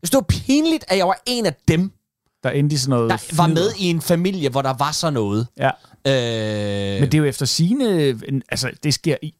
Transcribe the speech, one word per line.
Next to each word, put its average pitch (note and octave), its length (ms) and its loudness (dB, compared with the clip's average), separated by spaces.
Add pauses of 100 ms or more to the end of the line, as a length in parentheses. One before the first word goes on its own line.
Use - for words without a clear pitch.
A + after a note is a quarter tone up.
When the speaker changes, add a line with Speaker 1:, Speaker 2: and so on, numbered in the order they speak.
Speaker 1:
Jeg F3 60 -6
synes, - 20 -2
det C#4 60 2
var - 300 2
pinligt, D#4 420 2
at F#3+ 100 2
jeg F3+ 80 2
var F#3+ 200 -2
en A#3+ 200 -2
af D#3+ 80 0 (140)
dem, F3+ 240 2 (500)
Speaker 2:
Der C3 80 -2
endte C#3+ 240 0
i - 20 0
sådan C3+ 140 -2
noget A#2 200 2
Speaker 1:
der - 260 -4
var E3+ 100 4
Speaker 2:
fnidder. E3 160 2
Speaker 1:
med G#3+ 160 2
i G3 120 -2
en E3 100 0
familie, F3 480 0
hvor C3+ 140 0
der C3 160 0
var C#3 140 0
sådan D#3 220 -2
noget. G#2+ 320 0 (120)
Speaker 2:
Ja. C3+ 120 2 (360)
Speaker 1:
Øh. G#2+ 920 -2
Speaker 2:
Men C#3 120 2
det - 20 2
er D#3 40 6
jo D3+ 60 4
efter C3+ 220 -2
sigende, G3+ 600 0 (200)
en, C3+ 200 -2
altså, A#2+ 220 -4 (120)
det D3 120 0
sker D3+ 280 -2
i D#3 180 -12